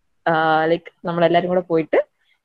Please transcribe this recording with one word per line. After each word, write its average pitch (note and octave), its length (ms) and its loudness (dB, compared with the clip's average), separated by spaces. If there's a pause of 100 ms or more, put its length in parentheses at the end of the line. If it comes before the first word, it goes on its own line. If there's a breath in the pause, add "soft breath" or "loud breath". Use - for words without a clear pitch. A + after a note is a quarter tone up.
(280)
ആ, D#3+ 360 0
ലൈക്ക് E3+ 420 -4
നമ്മളെല്ലാരും E3+ 420 0
കൂടെ F3+ 120 0
പോയിട്ട് F3 440 -2 (400)